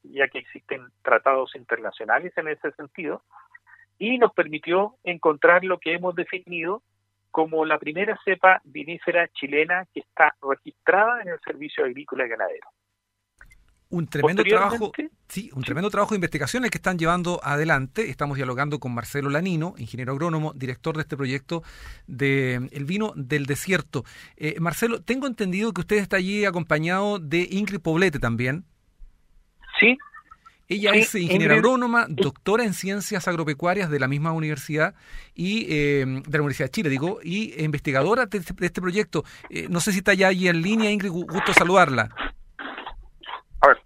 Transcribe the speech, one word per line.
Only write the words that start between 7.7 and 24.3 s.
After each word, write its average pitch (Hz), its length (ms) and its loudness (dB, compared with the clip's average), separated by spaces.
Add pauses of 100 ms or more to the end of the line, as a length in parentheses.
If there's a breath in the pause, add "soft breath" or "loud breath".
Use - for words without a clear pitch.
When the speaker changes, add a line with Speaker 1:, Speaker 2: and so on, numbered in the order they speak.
Speaker 1:
primera 185 440 -4
cepa 185 400 4
vinífera 165 680 -4
chilena 156 640 -2
que 143 80 -8
está - 340 2 (120)
registrada 202 760 0
en 180 60 -10
el 165 140 -8
Servicio 151 400 -6
Agrícola 131 420 -4
y 117 40 -6
Ganadero. 104 400 -6 (1200)
Speaker 2:
Un 170 180 -2
tremendo 160 360 2
trabajo, 202 360 4
Speaker 1:
Posteriormente, 302 360 -6 (120)
Speaker 2:
sí, 208 260 -12
un 131 80 -6
Speaker 1:
sí. 123 40 -8
Speaker 2:
tremendo 180 240 -2
trabajo 202 220 0
de 214 60 2
investigaciones 180 540 -2
que - 60 -2
están 185 200 -2
llevando 170 460 0
adelante. 147 640 0
Estamos 143 280 -4
dialogando 139 420 -2
con 123 140 -6
Marcelo 135 360 -4
Lanino, 165 480 -2
ingeniero 120 360 -8
agrónomo, 156 400 -2
director 131 420 -6
de 156 60 -2
este 151 160 -6
proyecto 139 440 -4 (460 loud breath)
de 135 480 2 (160)
El 139 140 -8
Vino 202 300 -2
del 143 300 -2
Desierto. 143 580 -2 (340 loud breath)